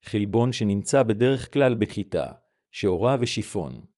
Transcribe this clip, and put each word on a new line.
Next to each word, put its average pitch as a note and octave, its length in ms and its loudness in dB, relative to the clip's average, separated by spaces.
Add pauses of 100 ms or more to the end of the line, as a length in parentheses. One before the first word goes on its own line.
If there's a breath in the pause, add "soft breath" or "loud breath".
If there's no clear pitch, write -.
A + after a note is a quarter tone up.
חלבון A2 480 0
שנמצא G#2 500 0
בדרך A#2+ 500 0
כלל C3 220 4
בחיטה, G2 580 -4 (380)
שעורה G#2 500 0
ושיפון. F#2 600 -4 (160)